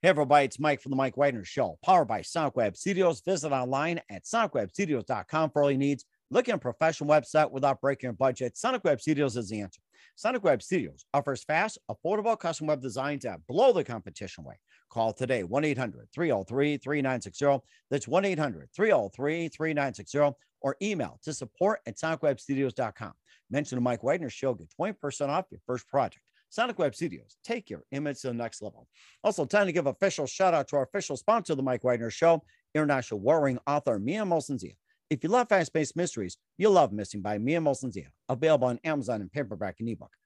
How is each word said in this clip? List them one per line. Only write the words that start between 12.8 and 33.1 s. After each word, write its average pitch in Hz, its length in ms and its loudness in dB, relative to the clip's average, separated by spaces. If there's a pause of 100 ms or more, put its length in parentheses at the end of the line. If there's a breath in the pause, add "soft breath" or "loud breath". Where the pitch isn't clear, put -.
designs 131 440 -6
that 101 240 -8
blow 233 240 4
the 175 100 2
competition 101 600 -10
away. - 100 -16 (360 soft breath)
Call 113 220 0
today, 120 300 -2
one 117 220 -2
eight 147 120 0
hundred 110 380 -8
three 165 160 -2
oh 98 140 0
three 143 320 0
three 143 260 -4
nine 131 180 -2
six - 200 -12
zero. 139 240 4 (260 soft breath)
That's 139 160 -2
one 175 180 2
eight 190 140 0
hundred 117 380 -4
three 208 160 2
oh 113 160 2
three 156 400 -4
three 160 260 -6
nine 139 180 -2
six - 200 -16
zero, 143 240 2 (240)
or 135 200 -2
email 175 440 -2
to 156 100 -6
support 190 500 -2
at - 140 -10
Sonic 160 240 -2
Web 143 160 2
Studios 135 360 -2
dot 117 200 -4
com. 110 180 -12 (380 soft breath)
Mention 139 240 -2
the 123 80 0
Mike 120 220 0
Wagner 147 260 0
Show, 131 240 -2
get 80 160 -16
twenty 196 220 -6
percent 143 400 -4
off 185 180 -2
your - 160 -20
first 127 220 -6
project. 135 340 -2 (260)
Sonic 240 300 -2
Web 156 160 0
Studios, 87 480 -8
take 226 260 -8
your - 220 -12
image 143 300 -6
to 131 80 -6
the 123 40 -4
next 117 300 -8
level. - 240 -14 (380 soft breath)
Also, 196 200 0
time 202 220 4
to 175 60 -2
give 151 160 2
official 170 400 0
shout 185 260 2
out 143 140 2
to - 80 -2
our 143 80 2
official 185 320 -6
sponsor 214 360 0
of 147 40 0
the 131 60 -2
Mike 127 200 0
Wagner 117 260 0
Show, 165 320 4 (320 soft breath)
international 143 460 0